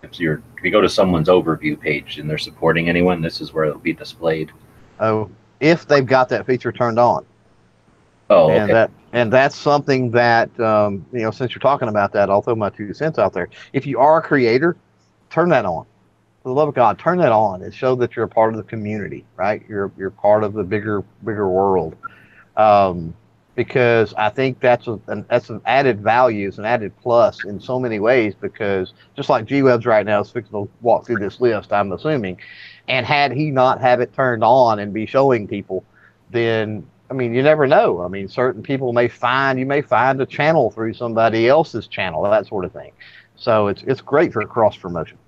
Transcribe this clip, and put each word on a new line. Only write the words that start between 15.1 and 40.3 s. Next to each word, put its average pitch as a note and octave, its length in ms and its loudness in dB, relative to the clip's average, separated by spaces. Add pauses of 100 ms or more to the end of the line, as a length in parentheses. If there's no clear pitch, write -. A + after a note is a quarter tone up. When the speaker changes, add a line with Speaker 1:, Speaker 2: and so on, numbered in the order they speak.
Speaker 2:
turn F3 220 0
that B2 160 2
on. D#2+ 180 -6 (580)
For C3 60 -10
the B2+ 60 -4
love D3+ 140 2
of C#3 60 -8
God, A2+ 240 2
turn F3 200 -2
that D3 140 4
on G2+ 300 0
and F2+ 120 -14
show B2+ 220 -2
that A#2+ 200 -4
you're A2+ 80 -2
a G2+ 40 -8
part A2+ 260 0
of - 20 -8
the G#2+ 80 -10
community, G#2 640 -8 (100)
right? G2 320 -2
You're, G2 300 -6
you're F#2+ 120 -6
part G#2+ 340 2
of G2+ 100 -4
the G#2 100 -4
bigger, G#2 380 -4 (220)
bigger G#2 240 -2
world. F#2 460 2 (640)
Um, F#2+ 580 2 (420)
because A#2 580 2
I G#2+ 160 -2
think C3 300 -4
that's B2 260 2
a, A2 120 -8 (100)
an, G#2 200 -10
that's B2 220 -2
an - 160 -12
added B2 340 2
value, A2 480 0
it's F2 80 -10
an G2 80 -12
added A2 380 -4
plus A#2 420 2
in G2 160 -12
so B2+ 180 -6
many A#2 200 -4
ways, A2 420 0
because G2 540 -6 (220)
just C#3 120 -10
like A#2+ 160 0
G-Web's C3 400 2
right G#2+ 220 2
now G#2 140 0
is G#2 100 -8
fixing A2 220 -12
to G2+ 180 -8 (100)
walk A2+ 240 0
through A#2 140 -6
this G2 220 -8
list, A2+ 320 -2
I'm G2+ 200 -2
assuming, G#2 480 -6 (480)
and B2+ 160 -2
had C#3+ 280 0
he D3+ 180 -4
not C3 300 2
have B2 200 2
it A#2+ 140 -4
turned A#2+ 300 0
on A#2 340 4
and G2+ 160 -8
be A2 100 -4
showing B2+ 420 0
people, F#2+ 380 -8 (460)
then, A2+ 560 -2 (240)
I - 20 -10
mean, B2 220 -4
you C3 80 0
never D3+ 240 4
know. D3 360 2
I F2 60 -6
mean, G2 200 -10
certain B2+ 340 -4
people C3 320 -4
may A#2+ 140 2
find, C3 500 -2
you C3 80 -4
may C#3 160 -2
find C3 400 0
a A#2+ 40 -2
channel D3 440 0